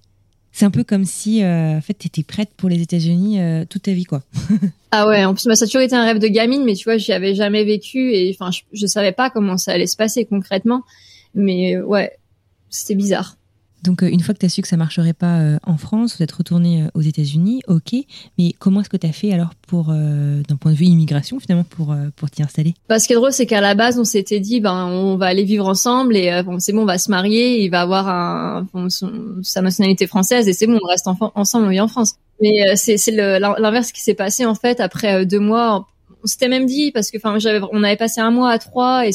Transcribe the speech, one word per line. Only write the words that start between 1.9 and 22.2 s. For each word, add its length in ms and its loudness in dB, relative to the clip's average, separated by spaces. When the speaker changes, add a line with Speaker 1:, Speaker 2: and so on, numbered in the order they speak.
Speaker 1:
t'étais 300 -6
prête 320 -6
pour 120 -2
les 140 2
États-Unis, 580 0
euh, 240 0
toute 180 -10
ta 100 -2
vie, 120 -2
quoi. 180 -6
<laughs> 160 -6
Speaker 2:
Ah 140 4
ouais, 180 4
en 100 2
plus, 120 -6
bah, 80 4
ça 120 4
a 20 -6
toujours 140 2
été 120 2
un 100 2
rêve 140 2
de 80 2
gamine, 380 2
mais 100 2
tu 80 -6
vois, 140 0
j'y 160 -2
avais 240 0
jamais 260 0
vécu 500 -2
et, 240 0
enfin, 140 -6
je, 120 -8
je 160 -4
savais 240 0
pas 180 -2
comment 260 0
ça 140 -4
allait 160 0
se 100 -6
passer 280 -2
concrètement. 580 -2
Mais, 440 0
euh, 80 -4
ouais, 340 -2
c'était 260 -6
bizarre. 400 -2
Speaker 1:
Donc, 180 0
euh, 60 2
une 120 2
fois 140 -2
que 60 -10
t'as 100 0
su 100 -4
que 80 -8
ça 80 0
marcherait 380 0
pas, 240 0
euh, 240 2
en 160 -2
France, 400 -2
vous 40 -2
êtes 100 -2
retourné, 500 0
euh, 120 -2
aux 60 -2
États-Unis, 640 0
ok. 280 0
Mais 220 2
comment 220 2
est-ce 100 -6
que 80 -2
t'as 140 -2
fait 200 -2
alors 220 -2
pour, 220 -2
euh, 580 0
d'un 80 0
point 160 0
de 40 4
vue 100 2
immigration, 520 2
finalement, 260 0
pour, 280 -6
euh, 240 -4
pour 120 -6